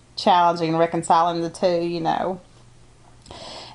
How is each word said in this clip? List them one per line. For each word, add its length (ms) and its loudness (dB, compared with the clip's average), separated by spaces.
challenging 600 2
reconciling 640 2
the 80 -4
two, 320 0
you 200 -4
know. 400 -2